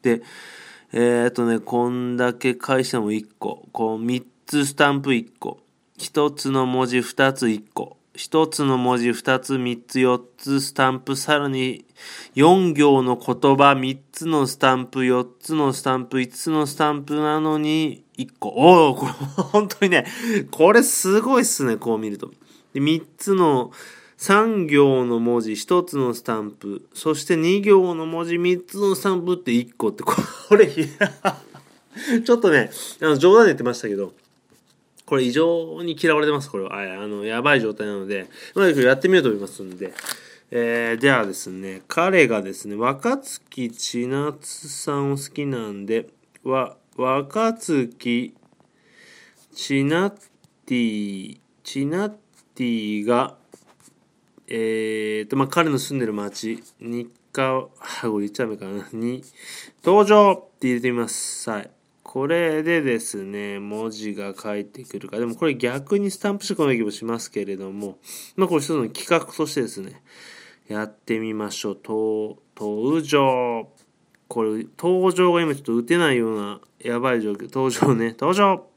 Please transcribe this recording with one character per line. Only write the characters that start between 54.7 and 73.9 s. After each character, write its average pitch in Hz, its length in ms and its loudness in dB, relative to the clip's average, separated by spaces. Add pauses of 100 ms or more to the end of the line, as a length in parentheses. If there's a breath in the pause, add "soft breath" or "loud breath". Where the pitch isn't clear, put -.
ー - 20 -20
と、 - 80 -4
ま 135 80 2
あ、 135 60 0
彼 165 200 2
の 139 80 0
住 139 200 -6
ん - 20 -2
で 120 60 0
る 107 80 -4
町、 104 500 -8 (160)
日 117 300 -10 (240)
川、 131 340 -2 (140)
あ、 - 220 -12
こ 107 160 -2
れ 104 80 -4
言 - 20 -8
っ - 20 -14
ち - 80 -16
ゃ 127 60 -2
ダ 110 40 -8
メ 107 60 -8
か 101 100 -16
な。 98 280 -10
に、 120 320 -6 (580 loud breath)
登 196 240 6
場 208 240 8
っ - 280 -6
て 131 80 -2
入 123 80 2
れ 120 40 -2
て 127 100 0
み 120 100 -2
ま 117 100 -2
す。 - 400 -10
は 107 100 -6
い。 - 120 -16 (400)
こ 135 160 -4
れ 160 340 0
で 165 200 0
で 123 180 0
す 104 240 -8
ね、 101 360 -8
文 107 300 -8
字 107 260 -10
が 101 180 -10
返 104 280 -8
っ - 40 -8
て 131 180 -20
く - 160 -12
る 98 80 -16
か。 101 100 -10
で 120 80 -2
も 117 80 -6
こ - 120 -4
れ 143 100 0
逆 131 420 -4
に 202 140 -2
ス - 60 -12
タ 202 160 -2
ン 202 60 -6
プ - 40 -14
し - 60 -10
て 202 60 -4
こ 156 100 0
な 135 80 2
い 120 40 0
気 113 60 -2
も 104 80 -4
し 113 140 -12
ま 117 140 -6
す - 120 -14
け 101 140 -6
れ 98 100 -8
ど 95 160 -12
も、 101 280 -12 (360 loud breath)
ま 185 100 2
あ、 - 40 -4
こ 175 60 0
れ 147 60 2
一 139 40 -8
つ 165 80 -4
の 123 160 -2
企 - 180 -14
画 165 260 0
と 156 140 -4
し 147 60 -12
て 143 80 -4
で 110 80 -4
す - 100 -14
ね、 98 220 -16 (640 loud breath)
や 107 160 -6
っ 107 100 -12
て - 260 -6
み 110 140 -6
ま 107 180 -6
し - 140 -12
ょ 101 60 -4
う。 95 60 -8
と-、 110 600 -6 (220)
登 113 420 -2
場。 127 680 0 (580)